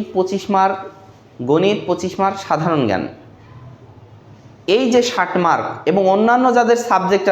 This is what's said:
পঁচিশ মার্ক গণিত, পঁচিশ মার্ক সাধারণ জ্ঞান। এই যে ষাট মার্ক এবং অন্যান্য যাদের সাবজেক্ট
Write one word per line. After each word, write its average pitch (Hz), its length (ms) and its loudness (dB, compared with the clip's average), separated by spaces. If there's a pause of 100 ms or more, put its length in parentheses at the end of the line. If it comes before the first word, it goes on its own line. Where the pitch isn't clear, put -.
(140)
পঁচিশ 190 300 -2 (120)
মার্ক 190 220 2 (720)
গণিত, 185 280 2 (100)
পঁচিশ 180 340 -4
মার্ক 190 140 0 (120)
সাধারণ 160 420 0
জ্ঞান। 90 140 -2 (1700)
এই 247 80 2 (100)
যে 247 80 6 (100)
ষাট 180 200 -2 (140)
মার্ক 131 200 0 (240)
এবং 190 120 2 (120)
অন্যান্য 233 320 2 (120)
যাদের 240 220 2 (100)
সাবজেক্ট 190 420 0